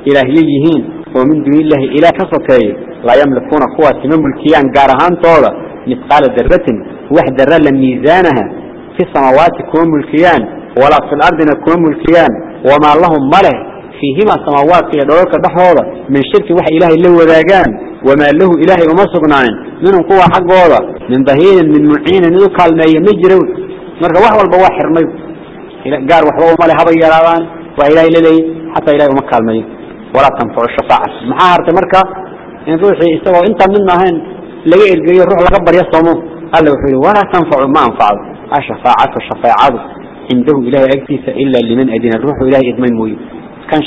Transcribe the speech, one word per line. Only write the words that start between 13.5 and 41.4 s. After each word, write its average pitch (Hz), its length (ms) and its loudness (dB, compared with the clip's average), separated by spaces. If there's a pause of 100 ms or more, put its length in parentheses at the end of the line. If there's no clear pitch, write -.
فيهما 160 400 -2
السماوات 151 460 0 (100)
يدعوك 151 380 2 (120)
دحولا 160 380 2 (260)
من 139 120 0 (100)
شرك 202 160 2 (100)
وحي 170 200 -2
إلهي 165 180 4
اللي 175 140 2
وذاقان 165 600 4 (380)
وما 143 200 2 (120)
له 185 120 2 (120)
إلهي 170 280 2
وما 185 220 2
سقنان 143 380 0 (320)
منهم 185 260 2
قوة 185 240 4
حق 180 160 -2 (100)
وضع 151 220 4 (280)
من 131 200 0
ظهير 175 340 4 (100)
من 147 80 2 (100)
معين 165 320 0 (100)
من 196 140 4 (100)
قال 165 220 2
ما 160 60 2 (100)
يمجرون 185 520 2 (540)
مرة 170 220 0
واحد 214 160 2
والبواحر 175 560 2
ما 165 60 2 (1120)
قال 160 160 4
وحبه 165 340 2
ما 170 80 4
له 156 100 2
هبا 165 120 2 (120)
يرابان 165 380 2 (360)
وإلهي 160 380 4
للي 165 220 4 (380)
حتى 156 200 -2
إلهي 147 160 2
وما 135 200 -4
قال 113 140 0
ما 113 340 -6 (360)
ولا 135 140 2 (100)
تنفع 117 300 -6
الشفاعة 120 400 -2 (200)
محاهرة 175 400 0 (100)
مركة 185 220 2 (640)
إن 160 80 -2
روحي 170 320 0 (100)
استوى 175 220 0 (100)
انت 214 200 -2
منا 196 320 0
هين 180 140 0 (500)
لقي 185 280 4
القرية 170 300 2
روح 175 220 2
لقبر 180 360 2
يصومون 165 360 0 (360)
قال 165 120 2
له 147 60 2
وحيد 135 240 -2 (100)
ولا 202 160 2 (120)
تنفع 151 320 0
ما 143 220 0
أنفع 107 220 0 (480)
الشفاعة 123 580 -2
والشفاعة - 540 0 (640)
عنده 131 240 0 (100)
إلهي 135 180 0
أكتيس 135 420 -2
إلا 131 320 -2 (100)